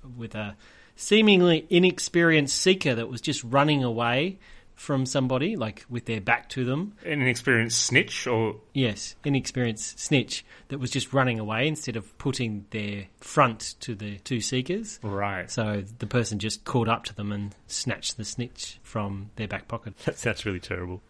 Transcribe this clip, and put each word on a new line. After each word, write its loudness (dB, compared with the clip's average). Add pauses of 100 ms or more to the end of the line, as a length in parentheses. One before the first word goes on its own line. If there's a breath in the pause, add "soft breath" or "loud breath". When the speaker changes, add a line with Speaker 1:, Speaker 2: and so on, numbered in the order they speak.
(180)
Speaker 1:
with -12
a -8 (400 soft breath)
seemingly 6
inexperienced 4
seeker 2
that -6
was -10
just -4
running 4
away 0 (360 soft breath)
from 0
somebody, 0
like, -6
with -8
their -4
back 0
to -4
them. -2 (100)
Speaker 2:
An -2
inexperienced 2
snitch, 0
or? 2 (180)
Speaker 1:
Yes, -2 (100)
inexperienced -2
snitch 0 (240 loud breath)
that -8
was -4
just -4
running 2
away 0
instead -6
of -12
putting -4
their -6 (120)
front 0
to -8
the -10
two -4
seekers. -4
Speaker 2:
Right. -4
Speaker 1:
So -2 (160)
the -6
person 0
just -6
caught 0
up 0
to -12
them -6
and -6 (140)
snatched -6
the -10
snitch -8
from -6
their -6
back -8
pocket. -10
Speaker 3:
<laughs> -14
That -4
sounds -4
really -4
terrible. -8